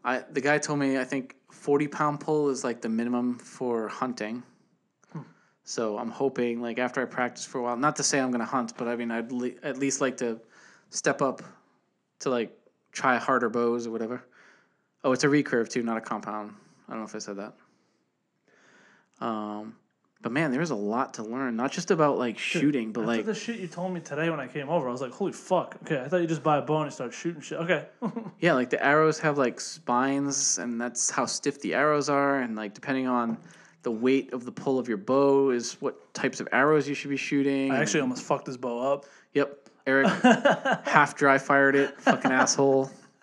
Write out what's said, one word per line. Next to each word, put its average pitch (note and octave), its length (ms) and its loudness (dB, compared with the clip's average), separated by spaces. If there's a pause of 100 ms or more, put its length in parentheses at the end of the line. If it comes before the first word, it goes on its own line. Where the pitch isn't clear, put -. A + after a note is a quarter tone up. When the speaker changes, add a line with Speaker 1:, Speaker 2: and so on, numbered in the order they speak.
Speaker 1:
I, B2 260 -2
the C3+ 100 -2
guy D3 180 2
told D3 220 -2
me, C3+ 180 2
I B2+ 60 0
think, C3 320 -6 (160)
forty D3 340 2
pound D3 320 0
pull D3+ 320 2
is, C3 140 -4
like, A#2+ 180 -4
the A#2 60 -4
minimum A#2+ 500 -2
for A#2 480 -4
hunting. A#2+ 560 -6 (720)
Speaker 2:
Hmm. D#3 80 -10 (420)
Speaker 1:
So A2 360 -4
I'm A#2 120 -6
hoping, A#2+ 500 -2
like, A#2 200 -4
after B2+ 200 -2
I B2+ 40 0
practice B2 420 -4
for - 120 -8
a B2 40 -4
while, A#2+ 140 -2
not D3 200 2
to D3 60 -4
say C#3+ 160 2
I'm C3 140 0
gonna A#2 120 -2
hunt, A#2 320 -4
but A#2 120 -4
I A#2+ 80 -2
mean, A#2 160 -4
I'd A2+ 180 -4
le-, B2 220 -4 (100)
at C3+ 160 -6
least C#3 220 0
like B2+ 160 0
to A2+ 240 -4 (500)
step - 320 0
up B2+ 200 0 (760)
to, C#3+ 120 -2
like, A#2 280 -2 (320)
try B2+ 280 2
harder B2 300 2
bows A#2+ 380 0
or A2+ 60 -6
whatever. A#2 320 -6 (800)
Oh, C3 80 4
it's B2+ 100 0
a D3 60 4
recurve C3 400 2
too, A#2+ 160 -2
not A2+ 120 -2
a A2+ 40 -4
compound. G#2 540 -8 (340)
I - 40 -12
don't A2+ 100 -8
know G#2+ 40 -10
if G#2 80 -14
I G#2+ 60 -10
said G2+ 160 -10
that. G#2+ 180 -12 (1700)
Um, G#2+ 560 -6 (460)
but A#2 100 -6
man, D3+ 200 0
there C#3 100 0
is E3 80 -2
a B2+ 40 -2
lot G#2 400 -2
to A#2 80 -10
learn, A#2+ 340 -6
not B2+ 140 -2
just - 200 -6
about, D3+ 280 4
like, A#2 180 -2
Speaker 2:
Dude, - 60 -12
Speaker 1:
shooting, C3 500 0
but, A#2 100 -4
Speaker 2:
after A#2 140 2
Speaker 1:
like, G3 100 -2
Speaker 2:
the G#3+ 80 -2
shit A3+ 260 -6
you F3+ 80 -8
told F3+ 240 -6
me E3+ 80 -6
today D#3 300 -4
when D3+ 100 -4
I B2+ 60 -8
came C3+ 240 -8
over, D#3 180 0
I A#2+ 40 -2
was B2+ 100 -6
like, B2 100 -8
"Holy F3+ 200 -4
fuck. - 520 -2
Okay, D3 160 -2
I C3 80 -8
thought F3+ 140 2
you E3 40 0
just D#3 160 -2
buy D3+ 160 4
a C3 40 0
bow D3+ 160 2
and D3+ 80 0
you C3+ 40 -8
start A#2+ 220 -8
shooting E3 300 -8
shit." D3+ 180 -8
Okay. E3 260 0 (140)
<laughs> A3+ 100 -4 (300)
Speaker 1:
Yeah, E3 140 4
like, B2+ 160 2
the - 140 0
arrows D3+ 360 4
have, D3+ 180 2
like, A#2+ 220 2
spines, C3+ 1000 0
and A#2 220 -6
that's A#2+ 300 -4
how B2 160 0
stiff - 340 -4
the E2+ 140 -2
arrows D3 340 2
are, C#3 320 2
and, A2+ 160 -4
like, G#2+ 180 -6
depending C3 320 -4
on A#2+ 300 0 (460)
the B2 80 -2
weight B2+ 420 2
of B2 140 -8
the A#2 60 -10
pull C3 260 -2
of A#2+ 100 -2
your A2 80 0
bow C#3 540 4
is A#2+ 300 -2
what - 340 -8
types - 260 -4
of - 120 -6
arrows C#3+ 360 4
you C#3+ 60 -4
should C#3 160 -8
be C3+ 80 -2
shooting. C#3 520 0
Speaker 2:
I C3+ 120 2
actually D#3 180 2
almost B2+ 220 -2
fucked - 240 -2
this C3 100 -8
bow B2 380 -2
up. C#3+ 100 -6 (300)
Speaker 1:
Yep. - 340 -2 (180)
Eric C3+ 200 6
Speaker 2:
<laughs> B3 800 4
Speaker 1:
half D3 300 4
dry C#3 200 6
fired C#3 400 4
it. C#3 240 2
Fucking F3+ 300 2
asshole. C3+ 600 4 (320)